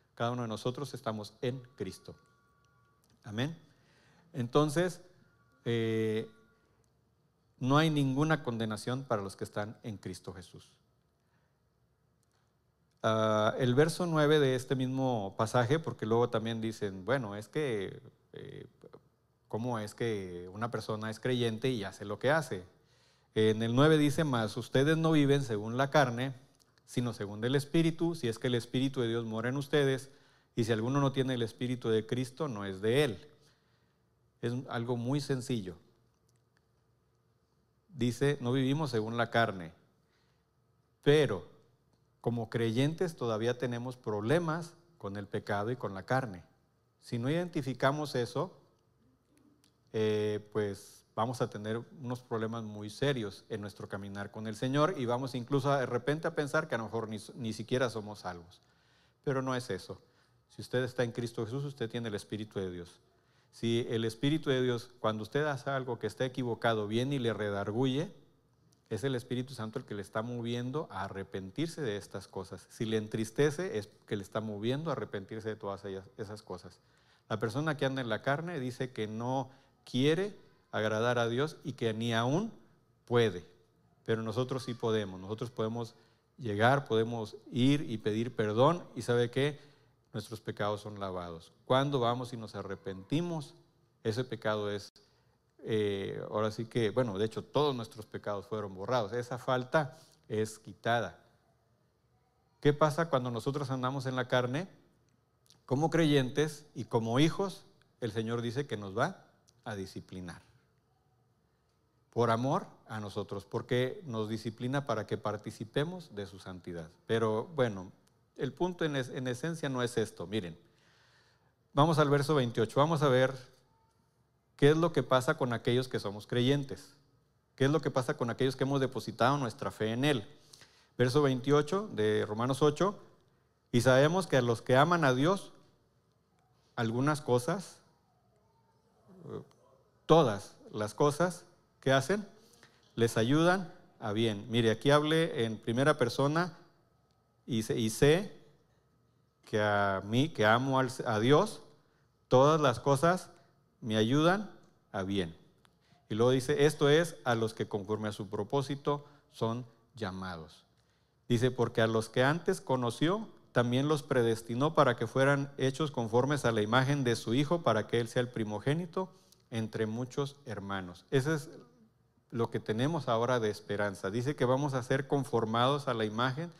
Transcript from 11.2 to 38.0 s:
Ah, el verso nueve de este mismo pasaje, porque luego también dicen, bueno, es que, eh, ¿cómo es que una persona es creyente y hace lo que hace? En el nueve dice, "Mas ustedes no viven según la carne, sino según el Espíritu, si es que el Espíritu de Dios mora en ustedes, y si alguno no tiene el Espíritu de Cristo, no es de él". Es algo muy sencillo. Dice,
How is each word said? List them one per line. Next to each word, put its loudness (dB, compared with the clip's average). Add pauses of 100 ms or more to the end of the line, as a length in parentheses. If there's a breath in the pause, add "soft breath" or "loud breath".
Ah, 4
el 4
verso 4
nueve 4
de 4
este -2
mismo -2
pasaje, 2
porque -8
luego 4
también -2
dicen, -6
bueno, -2
es -10
que, -4 (320)
eh, -16 (800)
¿cómo -2
es -8
que -4
una -4
persona -6
es -8
creyente 0
y -2
hace -10
lo -6
que 0
hace? 0 (720 soft breath)
En 4
el 0
nueve 6
dice, 2
"Mas -2
ustedes 2
no 2
viven 6
según -4
la 2
carne, 2 (500)
sino -2
según -8
el 2
Espíritu, 2
si -4
es -2
que -2
el 2
Espíritu 0
de 2
Dios -2
mora -2
en -2
ustedes, 2 (440 soft breath)
y 2
si 0
alguno 0
no 2
tiene 0
el -2
Espíritu -4
de 2
Cristo, -4
no -6
es -6
de 4
él". -6 (1120 soft breath)
Es -2 (140)
algo -4
muy -2
sencillo. -4 (2000)
Dice, 0